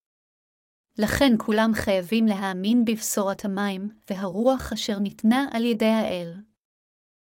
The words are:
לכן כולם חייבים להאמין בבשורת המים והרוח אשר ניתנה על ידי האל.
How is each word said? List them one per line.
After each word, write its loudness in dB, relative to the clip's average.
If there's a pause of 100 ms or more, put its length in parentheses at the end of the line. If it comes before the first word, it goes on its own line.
(960)
לכן 4
כולם 2
חייבים 0
להאמין 0
בבשורת -2
המים -4 (200)
והרוח -2
אשר -4
ניתנה 2
על -2
ידי 2
האל. 0 (1040)